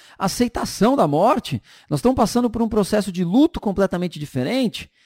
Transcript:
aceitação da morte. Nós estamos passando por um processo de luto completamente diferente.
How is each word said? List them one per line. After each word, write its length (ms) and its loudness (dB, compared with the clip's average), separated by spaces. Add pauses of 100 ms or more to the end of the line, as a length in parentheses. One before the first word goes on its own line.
(180)
aceitação 760 0
da 100 4
morte. 560 0 (280)
Nós 80 0
estamos 180 2
passando 320 2
por 140 -4
um 60 0
processo 440 0
de 100 -4
luto 380 2
completamente 580 -2
diferente. 720 -4 (160)